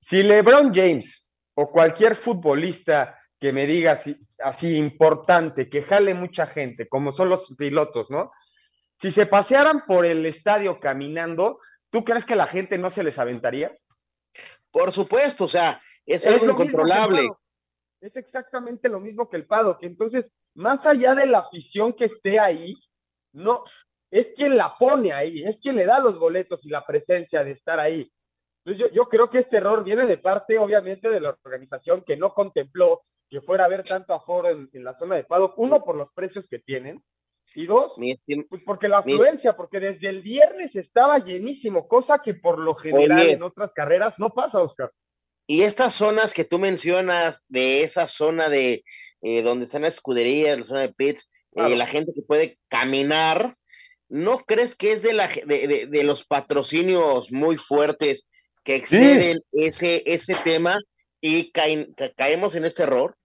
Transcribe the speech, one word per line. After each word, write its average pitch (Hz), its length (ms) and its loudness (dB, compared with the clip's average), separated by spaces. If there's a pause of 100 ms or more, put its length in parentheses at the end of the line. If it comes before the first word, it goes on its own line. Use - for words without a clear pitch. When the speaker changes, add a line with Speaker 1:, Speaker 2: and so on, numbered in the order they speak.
Speaker 1:
Si 190 220 0
LeBron 214 500 6
James 175 580 0 (240)
o 147 160 -2
cualquier 170 460 4
futbolista 160 1000 -2 (200)
que 135 140 -2
me 139 140 -2
diga 165 260 2
así, 143 240 -4 (220)
así 160 380 -4
importante, 156 920 2
que 143 140 -4
jale 196 320 2
mucha 180 320 -6
gente, 127 420 -10
como 139 240 -4
son 185 160 -2
los 185 300 -4
pilotos, 147 520 -4
¿no? 165 200 -6 (680)
Si 190 100 -6
se 202 160 2
pasearan 269 580 2
por 180 220 2
el 160 180 0
estadio 196 560 -2
caminando, 165 760 -4 (320)
¿tú 226 140 -2
crees 233 200 -2
que 233 120 -2
la 180 100 2
gente 185 320 -6
no 180 120 -4
se 196 120 -6
les 147 160 -4
aventaría? 123 580 -6 (960)
Speaker 2:
Por 175 220 0
supuesto, 214 520 0
o 165 40 -4
sea, 170 340 0 (240)
es 170 180 -2
Speaker 1:
Es - 80 4
Speaker 2:
algo 226 140 4
Speaker 1:
lo 262 60 2
mismo 247 40 0
que 247 120 2
Speaker 2:
incontrolable. 185 520 2
Speaker 1:
el 127 60 0
paddock. - 140 -10 (600)
Es 202 160 -18
exactamente 247 720 -8
lo 202 120 -4
mismo 214 280 -10
que - 80 -10
el 156 100 -8
paddock. 208 360 0
Entonces, 220 500 -6 (220)
más 254 320 -2
allá 262 280 4
de 269 120 2
la 233 140 4
afición 202 520 -6
que 233 140 -2
esté 208 320 -2
ahí, 175 360 0 (580)
no, 220 320 -4 (460)
es 202 260 0
quien 277 200 2
la 185 220 0
pone 247 340 2
ahí, 147 300 -6
es 214 160 -6
quien 269 180 -6
le 185 100 2
da 240 120 4
los 226 200 0
boletos 170 460 -2
y 151 40 -20
la 147 160 -8
presencia 156 580 -2
de 139 100 -6
estar 160 280 -6
ahí. 151 320 -6 (520)
Entonces, 202 260 -4
yo, - 40 -20
yo 240 140 0
creo 226 220 2
que 254 80 0
este 247 180 -2
error 208 260 0
viene 214 240 0
de 185 120 0
parte, 202 400 -2
obviamente, 202 520 -2
de 208 100 -2
la 143 220 -6
organización 135 600 -6
que 147 120 -4
no 185 160 -2
contempló 170 680 0 (300)
que 139 100 -12
fuera 185 240 0
a - 20 4
haber 185 160 -2
tanto 190 300 -6
aforo 175 380 -4
en, 143 220 -6
en 127 120 -18
la 127 100 -12
zona 180 220 -6
de 143 80 -4
paddock. 185 320 0
Uno, 254 260 2
por 170 140 -6
los 143 160 -12
precios 185 360 -12
que 120 100 -14
tienen. 131 440 -12 (520)
Y 160 120 -12
dos, 226 320 0
Speaker 2:
Mi 123 140 -6
estim-, 143 360 -8
Speaker 1:
pues 185 160 -18
porque 202 240 -6
la 202 140 2
Speaker 2:
mi 131 100 -2
es- - 60 2
Speaker 1:
afluencia, 254 380 2
porque 190 240 -10
desde 190 280 -8
el 190 140 -10
viernes 294 540 2
estaba 262 420 4
llenísimo, 196 720 -6
cosa 254 300 4
que 220 160 -6
por 170 240 0
lo 160 160 -2
general 151 460 4
Speaker 2:
Oye. 165 120 6
Speaker 1:
en 143 100 -2
otras 190 300 -8
carreras 175 460 -2
no 214 120 -4
pasa, 247 300 -4
Oscar. 143 300 -4 (560)
Speaker 2:
Y 156 160 2
estas 208 320 0
zonas 214 400 0
que 165 100 -2
tú 170 140 -4
mencionas, 175 880 -2
de 131 340 0
esa 160 260 -2
zona 160 400 -2
de, 131 360 -2 (380)
eh, 113 200 -2
donde 120 220 -2
están 143 180 -8
las 160 120 -2
escuderías, 139 640 0
la 117 60 -12
zona 135 160 -6
de 131 140 -4
pits, 143 300 -2
eh, - 40 -20 (260)
Speaker 1:
Claro. 123 220 0
Speaker 2:
la 123 100 -2
gente 160 280 -6
que 139 80 -10
puede 151 360 0 (100)
caminar, 156 840 0 (580)
¿no 190 320 -2
crees 240 360 -2
que 214 160 0
es 208 100 -4
de 226 120 2
la 196 140 0
ge-, - 180 -10
de, 143 200 0
de, 139 200 -2
de 147 180 0
los 143 200 0
patrocinios 147 1080 0
muy 151 240 0
fuertes 147 720 -2 (380)
que 135 120 -2
Speaker 1:
Sí. 131 40 -2 (160)
Speaker 2:
exceden 214 440 8 (120)
ese, 160 540 0
ese 170 300 -2
tema 170 420 0 (420)
y 165 300 -2
caen-, 156 440 -2
ca-, 131 200 -6
caemos 156 400 0
en 165 100 -4
este 165 200 -2
error? 139 400 0